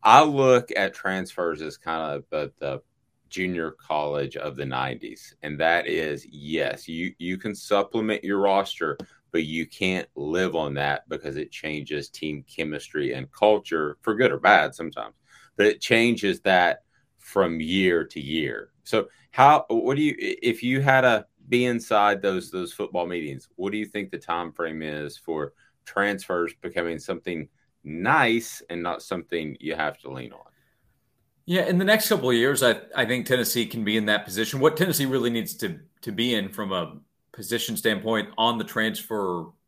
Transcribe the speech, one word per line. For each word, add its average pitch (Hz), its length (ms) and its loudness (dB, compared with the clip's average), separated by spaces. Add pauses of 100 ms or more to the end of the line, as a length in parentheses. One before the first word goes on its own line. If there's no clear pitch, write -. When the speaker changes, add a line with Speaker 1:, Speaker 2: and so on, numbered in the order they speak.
Speaker 1:
I, 117 180 10
I - 20 10
look 139 540 6
at 98 180 0
transfers 87 680 -4
as 78 140 -8
kind 80 380 -4
of 69 160 -8
the, 73 280 -4
the 69 240 -6 (480)
junior 90 400 -4
college 73 640 -4
of 71 200 -8
the 69 100 -6
nineties. - 760 -8
And 73 160 -8
that 80 300 2
is, 78 380 -4
yes, 73 600 -6
you, 82 300 -8
you 90 220 -6
can 104 160 -8
supplement 107 680 -2
your 98 180 -2
roster, 98 580 0 (320)
but 82 140 0
you 80 200 -4
can't 92 500 -4
live 82 400 -2
on 76 200 -4
that 71 340 -4
because 76 300 -8
it 76 120 -10
changes 76 600 -8
team 76 360 -10
chemistry 76 680 -6
and 65 180 -12
culture 85 680 0
for 110 120 -2
good 110 160 2
or 71 80 -4
bad 85 360 6
sometimes. 57 400 -10 (420)
But 104 80 4
it - 160 4
changes 113 600 2
that – 87 400 4 (340)
from 85 420 0
year 85 460 2
to - 160 -12
year. 69 520 -6 (120)
So 110 240 0 (220)
how, 143 380 8
what 117 280 0
do 147 60 0
you, 151 160 0
if 117 440 -2
you 131 200 0
had 135 200 6
to 117 220 4 (240)
be 123 160 4
inside 107 560 2
those, 92 300 -2
those 90 240 -6
football 87 320 -4
meetings, 78 500 -8
what 98 160 -4
do 107 60 -4
you 107 80 -6
think 101 240 -8
the 90 80 -10
time 85 340 -6
frame 80 300 -6
is 76 340 -8
for 78 380 -8 (320)
transfers 95 760 -2
becoming 85 380 -6
something 80 500 -8 (340)
nice 113 840 0
and 85 140 -6
not 85 200 -6
something 82 560 -6
you 78 160 -8
have 76 260 -4
to 67 100 -16
lean 64 240 -12
on? - 60 -20 (1040)
Speaker 2:
Yeah, 175 220 0
in 180 120 2
the 190 60 2
next 214 240 4
couple 139 220 2
of 120 60 4
years, 127 260 4
I, 120 180 4 (160)
I 131 80 2
think 120 220 -2
Tennessee 120 400 0
can 113 180 -6
be 107 120 2
in 107 100 0
that 104 180 2
position. 110 360 -4
What 151 160 4
Tennessee 156 300 0
really 127 240 0
needs 113 260 -4
to, 87 240 -8 (220)
to 110 100 -10
be 117 220 0
in 101 140 -2
from 98 240 -8
a 85 260 -6 (340)
position 117 440 -6
standpoint 107 520 0 (100)
on 117 200 2
the 110 60 -4
transfer 101 840 -4 (220)